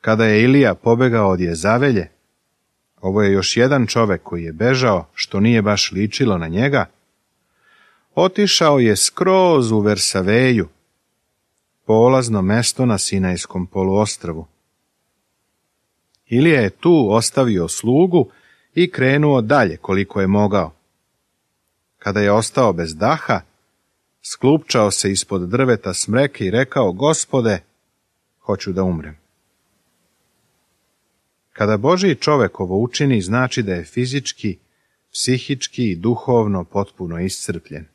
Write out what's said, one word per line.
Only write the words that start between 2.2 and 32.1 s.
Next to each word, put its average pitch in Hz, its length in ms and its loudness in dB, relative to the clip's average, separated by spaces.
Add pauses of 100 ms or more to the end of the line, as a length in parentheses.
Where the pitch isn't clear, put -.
ovo 98 220 0
je 98 80 2
još 98 260 0
jedan 127 300 2
čovek 104 360 -2
koji 85 200 -10
je 80 100 -10
bežao, 113 600 0
što - 260 -6
nije 110 220 4
baš 101 300 -2
ličilo 104 460 -2
na 82 100 -6
njega, 113 380 -2 (1300)
otišao 170 640 2
je 110 160 4
skroz 175 760 2
u 110 80 2
Versaveju, 104 880 0 (1160)
polazno 117 560 2
mesto 117 440 0
na 110 120 0
Sinajskom 92 720 -4
poluostrvu. 95 800 -4 (1900)
Ilija 143 280 4
je 98 80 0
tu 160 400 2
ostavio 110 580 0
slugu 160 640 2 (460)
i 180 160 0
krenuo 139 500 2
dalje 110 360 0
koliko 98 440 -2
je 95 60 0
mogao. 98 460 0 (1300)
Kada 101 200 -4
je 101 120 2
ostao 113 420 0
bez 82 220 -6
daha, 110 460 -2 (800)
sklupčao 127 680 0
se 101 200 -4
ispod 92 380 -6
drveta 120 440 -2
smreke 123 520 -4
i 92 60 -2
rekao: 120 420 0
„Gospode, 117 680 -2 (800)
hoću 98 340 -8
da 95 100 -2
umrem.” 80 340 -6 (2250)
Kada 107 240 0
Božji 170 380 0